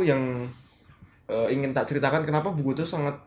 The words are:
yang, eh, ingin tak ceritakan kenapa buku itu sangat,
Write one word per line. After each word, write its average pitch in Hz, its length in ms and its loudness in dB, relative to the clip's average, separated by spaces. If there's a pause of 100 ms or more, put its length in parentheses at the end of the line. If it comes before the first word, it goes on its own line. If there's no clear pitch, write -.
yang, 139 200 4 (1040)
eh, 110 240 0
ingin 135 200 0
tak 127 160 0
ceritakan 143 360 2
kenapa 151 280 0
buku 143 220 0
itu 135 120 -2
sangat, 151 300 -2 (120)